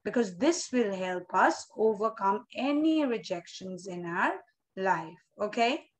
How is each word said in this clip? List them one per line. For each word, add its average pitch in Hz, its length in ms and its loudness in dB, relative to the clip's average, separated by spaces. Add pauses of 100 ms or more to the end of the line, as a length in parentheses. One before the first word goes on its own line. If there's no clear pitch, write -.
because 202 340 0
this 320 340 2
will 220 220 2
help 185 400 -4
us 247 320 4 (100)
overcome 208 800 0
any 294 500 2
rejections 185 840 -6
in 180 200 -8
our 196 260 0 (440)
life, 175 420 -2 (220)
okay? 240 440 0 (160)